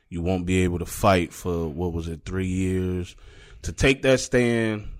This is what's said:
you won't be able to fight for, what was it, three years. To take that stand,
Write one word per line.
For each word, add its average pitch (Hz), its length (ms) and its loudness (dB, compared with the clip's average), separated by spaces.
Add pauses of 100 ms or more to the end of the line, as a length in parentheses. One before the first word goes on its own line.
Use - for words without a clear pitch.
you 85 140 -6
won't 90 240 0
be 92 160 4
able 87 160 2
to 82 80 -4
fight 95 460 2
for, 85 360 -4
what 82 240 -4
was 82 140 -6
it, 82 180 -8
three 92 220 -4
years. 92 720 -2 (460)
To - 100 -6
take 139 300 2
that 131 180 6
stand, 113 640 0 (140)